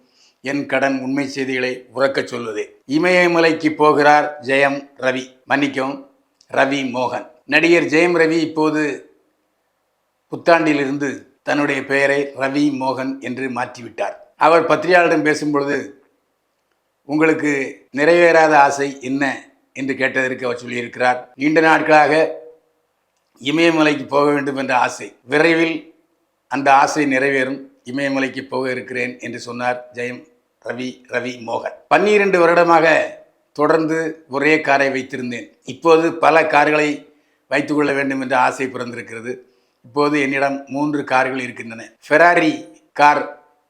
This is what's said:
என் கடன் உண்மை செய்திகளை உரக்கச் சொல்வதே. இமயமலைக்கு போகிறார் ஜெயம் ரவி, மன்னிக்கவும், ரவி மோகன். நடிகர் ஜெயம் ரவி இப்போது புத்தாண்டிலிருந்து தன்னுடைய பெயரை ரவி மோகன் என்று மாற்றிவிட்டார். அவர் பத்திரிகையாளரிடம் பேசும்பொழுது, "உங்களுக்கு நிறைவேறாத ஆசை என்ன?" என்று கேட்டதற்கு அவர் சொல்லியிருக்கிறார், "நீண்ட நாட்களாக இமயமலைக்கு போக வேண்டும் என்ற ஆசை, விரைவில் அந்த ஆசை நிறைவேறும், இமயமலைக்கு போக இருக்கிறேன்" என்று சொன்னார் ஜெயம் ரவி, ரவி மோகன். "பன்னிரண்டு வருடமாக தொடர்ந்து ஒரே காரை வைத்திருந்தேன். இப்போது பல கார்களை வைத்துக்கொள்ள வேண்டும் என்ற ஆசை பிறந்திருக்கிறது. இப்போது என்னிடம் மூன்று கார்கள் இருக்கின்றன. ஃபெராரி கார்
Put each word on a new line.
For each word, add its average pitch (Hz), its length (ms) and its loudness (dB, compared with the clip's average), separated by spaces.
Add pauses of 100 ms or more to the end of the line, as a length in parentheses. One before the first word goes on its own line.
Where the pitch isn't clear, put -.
(420)
என் 139 240 -6
கடன் 135 360 -2
உண்மை 131 260 -4
செய்திகளை 127 580 -6 (100)
உரக்கச் 135 320 -2
சொல்வதே. 113 480 -10 (120)
இமயமலைக்கு 165 880 2
போகிறார் 147 680 4
ஜெயம் 139 560 0
ரவி, 131 480 -6
மன்னிக்கவும், 135 640 -4 (420)
ரவி 135 400 0
மோகன். 120 400 -6 (140)
நடிகர் 165 380 2
ஜெயம் 165 320 2
ரவி 165 240 2
இப்போது 151 720 -4 (1200)
புத்தாண்டிலிருந்து 143 920 0 (180)
தன்னுடைய 139 420 -2
பெயரை 139 520 0
ரவி 139 420 0
மோகன் 131 400 -4
என்று 127 300 -8
மாற்றிவிட்டார். 120 640 -8 (240)
அவர் 160 300 4
பத்திரிகையாளரிடம் 156 680 2
பேசும்பொழுது, 143 540 -4 (1160)
"உங்களுக்கு 147 800 -2 (100)
நிறைவேறாத 160 560 4
ஆசை 139 480 2
என்ன?" 131 480 -4 (240)
என்று 131 220 -6
கேட்டதற்கு 131 500 -2
அவர் 120 200 -4
சொல்லியிருக்கிறார், 120 680 -2
"நீண்ட 151 240 2
நாட்களாக 156 840 4 (1000)
இமயமலைக்கு 151 640 0
போக 143 240 0
வேண்டும் 139 240 -4
என்ற 131 220 -4
ஆசை, 120 460 -4
விரைவில் 160 680 0 (540)
அந்த 135 260 0
ஆசை 147 320 2
நிறைவேறும், 135 560 -2 (240)
இமயமலைக்கு 135 640 -6
போக 131 240 -4
இருக்கிறேன்" 123 480 -8
என்று 117 200 -12
சொன்னார் 123 540 -6
ஜெயம் 120 340 -10 (380)
ரவி, 127 420 -10
ரவி 123 400 -6
மோகன். 117 260 -6 (140)
"பன்னிரண்டு 196 520 2
வருடமாக 165 800 4 (360)
தொடர்ந்து 160 760 0
ஒரே 143 320 0
காரை 139 280 0
வைத்திருந்தேன். 123 760 -8
இப்போது 165 500 2
பல 156 340 2
கார்களை 151 680 0 (340)
வைத்துக்கொள்ள 147 460 -2
வேண்டும் 135 280 -2
என்ற 131 160 -2
ஆசை 127 280 0
பிறந்திருக்கிறது. 117 720 -12 (460)
இப்போது 147 380 0
என்னிடம் 139 460 -2
மூன்று 143 360 -4
கார்கள் 131 360 -2
இருக்கின்றன. 117 520 -12 (180)
ஃபெராரி 160 640 4 (220)
கார் 143 500 2 (260)